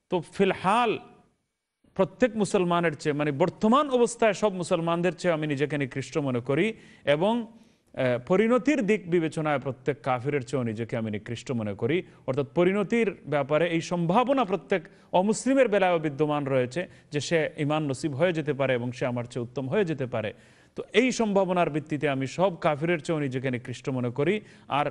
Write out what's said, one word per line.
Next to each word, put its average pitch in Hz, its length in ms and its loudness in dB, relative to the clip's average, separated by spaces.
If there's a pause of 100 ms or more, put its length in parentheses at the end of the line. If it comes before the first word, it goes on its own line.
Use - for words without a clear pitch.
(100)
তো 180 100 -2 (120)
ফিলহাল 196 680 2 (960)
প্রত্যেক 208 420 0
মুসলমানের 175 600 2
চেয়ে, 151 160 -2
মানে 147 200 0
বর্তমান 220 580 2
অবস্থায় 233 420 2
সব 202 220 0
মুসলমানদের 170 640 0
চেয়ে 175 180 0
আমি 156 120 -2
নিজেকে 147 320 -2
নিকৃষ্ট 135 400 -4
মনে 131 220 -2
করি 160 320 0 (320)
এবং, 208 420 2 (480)
আহ, 127 320 0
পরিণতির 226 600 2
দিক 185 240 0
বিবেচনায় 156 480 0
প্রত্যেক 131 440 -4
কাফিরের 131 400 -2
চেয়েও 127 220 -2
নিজেকে 113 320 -4
আমি 110 140 -4
নিকৃষ্ট 110 420 -8
মনে 107 220 -4
করি। 139 280 0 (240)
অর্থাৎ 131 280 -2
পরিণতির 202 640 2 (100)
ব্যাপারে 147 420 2
এই 165 120 0
সম্ভাবনা 220 640 2
প্রত্যেক 185 380 -2 (300)
অমুসলিমের 220 560 4
বেলায়ও 185 300 4
বিদ্যমান 147 460 0
রয়েছে 131 440 0 (220)
যে 143 100 -2
সে 156 380 0
ঈমান 151 240 0
নসিব 143 320 -4
হয়ে 170 180 2
যেতে 151 200 -2
পারে 131 220 0
এবং 123 180 -2
সে 131 140 -4
আমার 123 180 -2
চেয়ে 120 180 -8
উত্তম 131 260 -8
হয়ে 196 160 2
যেতে 143 220 -4
পারে। 110 280 -4 (420)
তো - 60 -8 (100)
এই 240 200 4
সম্ভাবনার 185 580 2
ভিত্তিতে 147 380 -2
আমি 135 180 -2
সব 175 300 0
কাফিরের 160 460 0
চেয়েও 156 180 -2
নিজেকে 131 300 -4
নিকৃষ্ট 123 380 -8
মনে 127 220 -2
করি, 156 300 0 (280)
আর 143 220 2